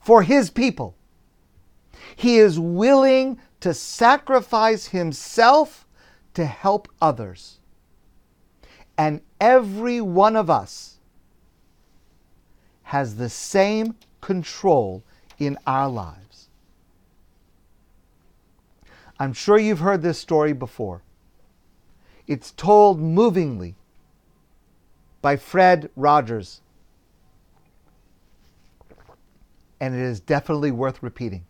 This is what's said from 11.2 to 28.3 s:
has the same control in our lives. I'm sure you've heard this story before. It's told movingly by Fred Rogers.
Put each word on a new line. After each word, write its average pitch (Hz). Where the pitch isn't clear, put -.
has 135
the 120
same 214
control 143
in 143
our 135
lives. 98
I'm 135
sure 208
you've 214
heard 180
this 170
story 151
before. 110
It's 139
told 202
movingly 160
by 143
Fred 180
Rogers. 127